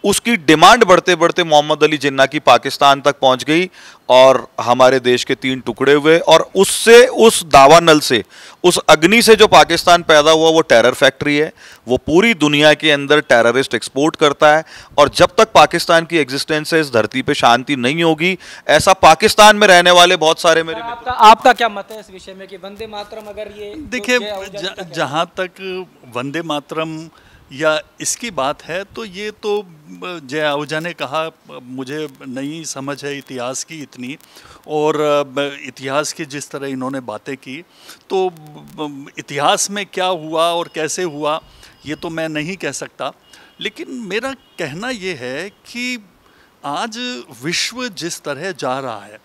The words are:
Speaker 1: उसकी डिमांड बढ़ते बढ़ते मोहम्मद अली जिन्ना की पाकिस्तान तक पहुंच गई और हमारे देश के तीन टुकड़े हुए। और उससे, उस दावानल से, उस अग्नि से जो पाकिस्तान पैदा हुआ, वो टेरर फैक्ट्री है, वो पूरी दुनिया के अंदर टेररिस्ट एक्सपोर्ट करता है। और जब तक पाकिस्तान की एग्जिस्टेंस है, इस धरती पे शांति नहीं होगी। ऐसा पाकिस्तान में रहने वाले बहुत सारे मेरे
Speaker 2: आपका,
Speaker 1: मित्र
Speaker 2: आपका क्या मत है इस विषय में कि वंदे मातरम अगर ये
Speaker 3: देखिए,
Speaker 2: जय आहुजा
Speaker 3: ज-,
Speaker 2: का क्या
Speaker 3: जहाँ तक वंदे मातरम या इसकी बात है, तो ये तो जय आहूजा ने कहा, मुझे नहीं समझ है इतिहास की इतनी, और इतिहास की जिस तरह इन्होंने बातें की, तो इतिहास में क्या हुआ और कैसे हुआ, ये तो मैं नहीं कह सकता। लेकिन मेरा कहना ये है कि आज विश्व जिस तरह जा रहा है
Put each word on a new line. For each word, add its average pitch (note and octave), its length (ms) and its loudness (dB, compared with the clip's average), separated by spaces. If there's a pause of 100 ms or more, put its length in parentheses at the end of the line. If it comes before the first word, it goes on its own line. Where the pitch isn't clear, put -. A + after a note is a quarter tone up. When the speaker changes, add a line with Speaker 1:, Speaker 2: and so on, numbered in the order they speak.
Speaker 1:
उसकी A#3+ 320 0
डिमांड E3+ 480 6
बढ़ते F3+ 320 4
बढ़ते E3 280 0
मोहम्मद D3+ 400 2
अली D#3 140 0
जिन्ना C3+ 280 0
की C3+ 140 -6
पाकिस्तान C#3 640 2
तक C#3+ 180 0
पहुंच B2+ 240 0
गई E3+ 260 -2 (400)
और B2+ 380 6 (140)
हमारे B2+ 380 4
देश B2 240 0
के C3+ 120 -4
तीन C3 240 -6
टुकड़े C3 340 0
हुए। D3+ 260 2
और E3 360 2
उससे, A3+ 520 6
उस A3 380 2
दावानल D3+ 540 6
से, A#2 240 -2 (400)
उस F3+ 140 2 (120)
अग्नि E3 320 4
से G#3+ 140 4
जो G#3 120 4
पाकिस्तान E3+ 560 2
पैदा D#3 280 4
हुआ, D#3+ 180 2
वो D#3+ 120 2
टेरर B2 320 4
फैक्ट्री C#3+ 440 0
है, D#3 160 -4 (340)
वो B2 100 0
पूरी G3 360 0
दुनिया D3+ 400 2
के D3+ 180 -2
अंदर C#3+ 300 2
टेररिस्ट B2 540 0
एक्सपोर्ट C#3 400 -4
करता D3+ 420 2
है। D#3+ 60 -4 (340)
और C#3+ 120 4
जब F3+ 280 2
तक A3 140 2
पाकिस्तान E3 540 2
की E3 120 -4
एग्जिस्टेंस D3 560 -4
है, D#3+ 80 2
इस C#3 120 -6
धरती A2+ 280 -2
पे C#3+ 120 -4
शांति B2+ 420 0
नहीं C3+ 280 -4
होगी। E3 340 0 (300)
ऐसा D#3 260 2
पाकिस्तान G3 640 6
में G#3 120 2
रहने F3+ 240 6
वाले F3+ 240 6
बहुत D#3+ 240 0
सारे E3 240 2
मेरे D#3+ 160 -10
Speaker 2:
आपका, A#3 160 -12
Speaker 1:
मित्र A#3+ 160 -10
Speaker 2:
आपका A#3 420 6
क्या A#3 160 -2
मत G3+ 220 -14
है A3 80 -16
इस F#3+ 120 -20
विषय F#3+ 220 -20
में F#3+ 140 -20
कि G3 100 -18
वंदे G3+ 300 -16
मातरम G#3 420 -16
अगर G#3 280 -14
ये G#3 200 -16
Speaker 3:
देखिए, B3 420 -4
Speaker 2:
जय G#3 80 -8
आहुजा G3 320 -12
Speaker 3:
ज-, F3+ 40 -10
Speaker 2:
का F#3 60 -8
क्या F#3 260 -16
Speaker 3:
जहाँ D#3 300 -4
तक F3+ 260 -10 (640)
वंदे C#3 260 -8
मातरम D#3+ 680 -10 (440)
या D#3 280 -2 (200)
इसकी A3 300 -10
बात C#3 320 -6
है, F3+ 200 -10
तो A3+ 220 -14
ये G#3 260 -12
तो G#3 340 -8 (380)
जय D#3 380 -10
आहूजा D3 380 -4
ने E3+ 140 -10
कहा, D#3 380 -8 (320)
मुझे C3 440 -12 (200)
नहीं C#3 360 -12
समझ C#3 420 -12
है C#3+ 120 -10
इतिहास B2+ 460 -12
की D#3+ 180 -18
इतनी, B2+ 360 -16 (500)
और D3+ 580 -2 (400)
इतिहास C3+ 480 -8
की E3 120 -12
जिस C#3 260 -16
तरह C#3 160 -12
इन्होंने C3+ 320 -8
बातें B2 380 -14
की, C#3 260 -16 (460)
तो F#3 220 -2 (880)
इतिहास D3+ 520 -4
में G3+ 220 -10
क्या F#3 120 -6
हुआ D#3+ 400 -4
और E3+ 300 -6
कैसे D#3 280 -8
हुआ, D3+ 380 -6 (440)
ये C#3+ 100 -10
तो E3+ 140 -14
मैं D#3+ 200 -8
नहीं D#3 260 -10
कह D#3+ 160 -10
सकता। C3+ 400 -12 (500)
लेकिन G#3+ 280 -12
मेरा A#3+ 440 -10
कहना F3+ 560 -12
ये F#3+ 240 -10
है C3 360 -12
कि A#3+ 560 -12 (600)
आज A3+ 580 -10 (200)
विश्व A3+ 440 -8
जिस E3+ 340 -12
तरह D3+ 300 -10
जा C3+ 280 -8
रहा A2+ 240 -12
है G#2 220 -20